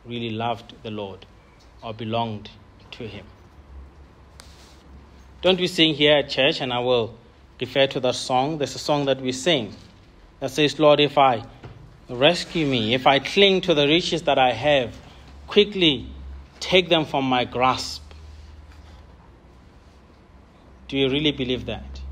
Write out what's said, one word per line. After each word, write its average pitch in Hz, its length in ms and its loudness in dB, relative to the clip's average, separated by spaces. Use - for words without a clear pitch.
really 117 240 -8
loved 113 440 -6
the 113 60 -12
Lord 98 360 -10
or 113 120 -10
belonged 110 560 -6
to - 140 -12
him. 104 200 -16
Don't 180 180 2
we 180 80 0
sing 160 260 2
here 147 260 4
at 139 100 -2
church, 135 320 0
and 127 100 -4
I 123 80 -2
will 120 340 0
refer 135 280 0
to 135 120 -6
that 123 160 0
song. 135 440 -2
There's 131 160 -6
a - 40 -12
song 147 280 -2
that 135 120 0
we 131 140 -4
sing 127 420 -2
that 127 120 -6
says, 151 280 0
"Lord, 147 220 6
if 143 160 0
I 131 260 4
rescue 156 580 0
me, 120 280 0
if 127 120 -2
I 139 140 6
cling 190 420 2
to 170 120 2
the 147 140 4
riches 170 340 0
that 139 180 2
I 127 140 4
have, 123 420 0
quickly 180 580 2
take 180 260 2
them 160 160 2
from 135 220 -2
my 127 180 0
grasp." 123 580 -2
Do 139 100 -6
you 135 120 2
really 147 240 0
believe 123 320 -6
that? 101 340 -12